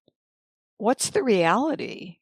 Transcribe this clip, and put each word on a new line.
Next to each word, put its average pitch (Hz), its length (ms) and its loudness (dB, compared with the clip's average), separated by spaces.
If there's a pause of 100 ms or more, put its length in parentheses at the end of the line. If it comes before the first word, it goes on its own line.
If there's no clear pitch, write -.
(800)
What's - 320 -2
the 415 120 0
reality 208 1000 0